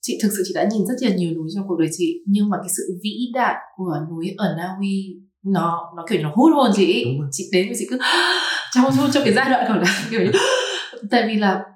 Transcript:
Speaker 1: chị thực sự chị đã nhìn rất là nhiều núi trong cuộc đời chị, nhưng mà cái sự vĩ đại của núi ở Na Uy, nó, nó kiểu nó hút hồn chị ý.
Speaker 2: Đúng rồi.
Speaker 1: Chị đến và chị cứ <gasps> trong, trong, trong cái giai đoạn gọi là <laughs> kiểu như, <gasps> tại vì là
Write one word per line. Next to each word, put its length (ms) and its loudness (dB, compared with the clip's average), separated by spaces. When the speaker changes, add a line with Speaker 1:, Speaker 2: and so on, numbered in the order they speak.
Speaker 1:
chị 200 -6
thực 140 2
sự 100 -2
chị 80 -8
đã 180 2
nhìn 140 0
rất 80 -4
là 80 2
nhiều 180 0
núi 200 -6
trong 140 -4
cuộc 100 -2
đời 100 2
chị, 280 -2
nhưng 220 2
mà 120 0
cái 160 -12
sự 260 -6
vĩ 80 -4
đại 200 0
của 180 -4
núi 260 -6
ở 220 0
Na 220 -6
Uy, 360 -4
nó, 520 0
nó 140 -12
kiểu 120 2
nó 120 -4
hút 200 8
hồn 220 4
chị 100 6
ý. 180 2
Speaker 2:
Đúng 160 -2
rồi. 120 -4
Speaker 1:
Chị 200 -6
đến 160 4
và 100 -6
chị 120 -4
cứ 80 -4
<gasps> 380 -4
trong, 100 6
trong, 160 2
trong 120 4
cái 100 4
giai 160 2
đoạn 180 2
gọi 100 2
là 280 0
<laughs> 40 -8
kiểu 100 0
như, 100 2
<gasps> 400 -10
tại 160 4
vì 100 -2
là 260 2